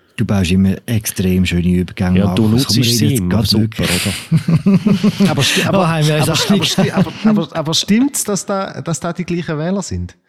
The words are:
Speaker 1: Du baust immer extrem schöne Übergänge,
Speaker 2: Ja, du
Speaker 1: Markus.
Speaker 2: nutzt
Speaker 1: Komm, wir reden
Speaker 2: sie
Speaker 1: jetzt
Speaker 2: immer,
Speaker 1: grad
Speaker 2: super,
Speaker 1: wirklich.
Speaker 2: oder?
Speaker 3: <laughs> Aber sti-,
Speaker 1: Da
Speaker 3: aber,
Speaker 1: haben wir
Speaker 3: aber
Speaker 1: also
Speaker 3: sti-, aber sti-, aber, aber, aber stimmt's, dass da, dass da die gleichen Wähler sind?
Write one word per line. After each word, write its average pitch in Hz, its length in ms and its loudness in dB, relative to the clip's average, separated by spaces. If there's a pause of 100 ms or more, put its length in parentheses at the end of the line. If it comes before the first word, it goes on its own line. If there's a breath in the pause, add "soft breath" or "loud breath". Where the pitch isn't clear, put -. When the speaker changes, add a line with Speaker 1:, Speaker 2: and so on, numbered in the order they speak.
(160)
Speaker 1:
Du 113 80 -2
baust 95 260 0
immer 95 240 2 (120)
extrem 92 600 -2
schöne 87 220 0
Übergänge, 90 500 0
Speaker 2:
Ja, 101 160 2
du 110 140 2
Speaker 1:
Markus. - 20 2
Speaker 2:
nutzt 127 160 2
Speaker 1:
Komm, 110 100 -2
wir 117 60 2
reden 117 140 0
Speaker 2:
sie 117 100 2
Speaker 1:
jetzt 139 140 2
Speaker 2:
immer, 90 80 -2
Speaker 1:
grad 101 180 0
Speaker 2:
super, 110 320 0
Speaker 1:
wirklich. 175 1400 0
Speaker 2:
oder? 196 100 4
Speaker 3:
<laughs> - 0 -
Aber 143 120 0
sti-, - 200 0
Speaker 1:
Da - 60 0
Speaker 3:
aber, 185 200 2
Speaker 1:
haben 156 200 2
wir 156 60 2
Speaker 3:
aber 151 180 0
Speaker 1:
also - 20 0
Speaker 3:
sti-, 175 200 2
aber 196 100 2
sti-, - 280 0
aber, 156 200 0 (120)
aber, 208 320 0
aber 160 180 -2
stimmt's, 240 500 0
dass 202 220 -4
da, 196 340 -6
dass 160 180 -4
da 170 140 -6
die 180 120 -8
gleichen 170 340 -4
Wähler 180 240 -2
sind? 90 340 -8 (120)